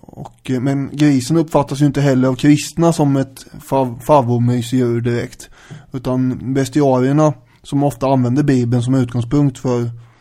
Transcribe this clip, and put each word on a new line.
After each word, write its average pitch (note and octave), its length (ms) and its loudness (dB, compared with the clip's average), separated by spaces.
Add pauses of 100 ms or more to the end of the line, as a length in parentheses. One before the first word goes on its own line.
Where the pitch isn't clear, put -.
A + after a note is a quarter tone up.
och, - 500 -14
eh, B2+ 100 -2
men C#3 320 -2
grisen C#3+ 440 2
uppfattas D3 440 0
ju D3 40 4
inte C#3 160 2
heller C3 260 2
av C3 80 0
kristna D3 580 2
som C#3+ 220 0
ett - 300 -6 (140)
fav-, C3 400 -4
favoritmysdjur A#2+ 1040 0
direkt. A#2+ 480 -6 (420)
Utan B2+ 640 -4
bestiarierna, C#3 800 2 (300)
som C#3+ 200 -2
ofta C3+ 240 -2
använder C3+ 360 0
Bibeln B2 400 0
som C3 120 0
utgångspunkt B2+ 640 0
för A#2+ 320 -4 (300)